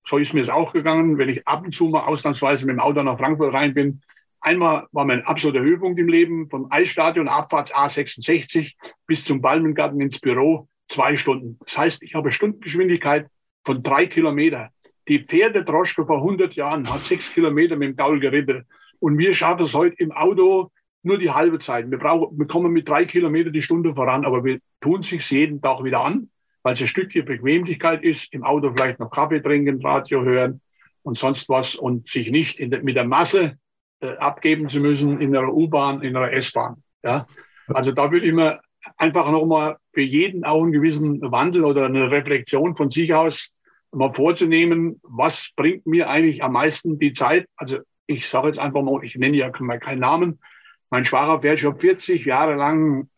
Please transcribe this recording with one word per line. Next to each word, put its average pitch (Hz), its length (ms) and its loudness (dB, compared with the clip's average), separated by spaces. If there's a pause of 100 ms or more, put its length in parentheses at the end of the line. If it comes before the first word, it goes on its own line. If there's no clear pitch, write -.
so 143 100 2
ist 147 160 -2
mir 147 80 2
es 120 80 -4
auch 165 220 0
gegangen, 160 460 2
wenn 135 120 2
ich 123 180 -6
ab 156 160 -2
und 170 100 -10
zu 170 140 2
mal 156 160 0
ausnahmsweise 143 600 0
mit 135 100 0
dem 123 60 -2
Auto 143 220 0
nach 131 160 -2
Frankfurt 151 360 0
rein 139 200 0
bin, 139 280 -2 (400)
einmal 165 500 0
war 143 120 0
mein 127 200 0
absoluter 135 360 -2
Höhepunkt 175 380 0
im 170 100 0
Leben, 165 400 2
vom 135 220 -8
Eisstadion 165 580 2
abfahrts 147 460 -2
A 139 140 2
sechsundsechzig 143 880 -2 (300)
bis 147 180 -2
zum 135 180 -2
Balmengarten 147 580 0
ins 139 180 -4
Büro, 139 480 2 (220)
zwei 139 300 0
Stunden. 127 460 -4
Das - 120 -12
heißt, - 260 0
ich 165 120 -14
habe 151 180 -2
Stundengeschwindigkeit 170 920 0 (400)
von 131 160 -2
drei 139 240 2
Kilometer. 156 640 0 (380)
Die 147 100 4
Pferdedroschke 175 880 0
vor 147 160 0
hundert 185 320 0
Jahren 143 360 -4
hat 143 140 -6
sechs - 300 -4
Kilometer 160 420 2
mit 143 140 -2
dem 131 60 -10
Gaul 143 220 2
geritten. 135 460 0 (340)
Und 147 200 0
wir 180 160 4
schaffen 170 320 0
es 127 80 -4
heute 170 240 2
im 165 140 -2
Auto 185 580 2 (320)
nur 196 160 0
die 170 120 0
halbe 156 280 2
Zeit. 120 320 -6
Wir 131 80 -4
brauchen, 160 400 0
wir 147 80 0
kommen 170 260 0
mit 160 160 0
drei 156 160 2
Kilometer 165 460 0
die 151 120 -2
Stunde 165 320 0
voran, 131 300 0
aber 123 180 0
wir 131 180 -2 (200)
tun 175 220 0
sich's 165 260 -8
jeden 147 320 0
Tag 131 240 -2
wieder 123 180 -2
an, 202 280 -2 (320)
weil 127 100 0
es 123 80 -4
ein 123 80 -2
Stückchen 185 380 -2
Bequemlichkeit 160 760 -2
ist, 165 300 -2
im 127 100 -12
Auto 143 300 0
vielleicht 127 280 -2
noch 113 100 -10
Kaffee 151 300 0
trinken, 143 440 0
Radio 139 400 0
hören 127 380 0 (400)
und 120 160 -8
sonst 135 320 -2
was 131 240 0
und 123 340 -6
sich 117 220 -4
nicht 156 280 -2
in 123 120 -6
der, 131 120 -4
mit 131 140 0
der 123 80 0
Masse, 160 540 0 (420)
äh, 135 160 -8
abgeben 151 540 -2
zu 143 100 -2
müssen 143 400 2
in 139 160 2
einer 131 160 0
U-Bahn, 143 480 0
in 131 160 -4
einer 127 160 -2
S-Bahn. 123 500 -4 (200)
Ja? 123 240 -2 (420)
Also 131 240 0
da 139 180 2
würde 170 160 2
ich 165 60 2
mir 160 280 2 (360)
einfach 160 340 0
nochmal 156 460 2 (160)
für - 80 -2
jeden 160 440 0
auch 156 180 2
einen 165 100 2
gewissen 151 480 0
Wandel 151 440 2
oder 143 200 2
eine 131 260 0
Reflexion 143 640 0
von 143 140 0
sich 165 220 0
aus 160 380 0 (420)
mal 135 220 0
vorzunehmen, 165 880 2
was 131 540 -4
bringt 165 300 0
mir 160 220 2
eigentlich 147 340 0
am 131 100 -2
meisten 156 460 0
die 143 140 2
Zeit? 139 340 0 (100)
Also 135 220 -8 (280)
ich 139 220 -6
sage - 200 0
jetzt 147 100 -2
einfach 139 240 -2
mal, 135 200 -2
ich 120 140 -14
nenne 131 200 2
ja 127 220 0
mal 120 220 -6
keinen 135 180 -8
Namen, 156 400 0 (520)
mein 127 140 0
Schwager 147 360 0
fährt 151 180 2
schon 143 200 -2
vierzig 180 460 2
Jahre 147 300 2
lang 143 640 0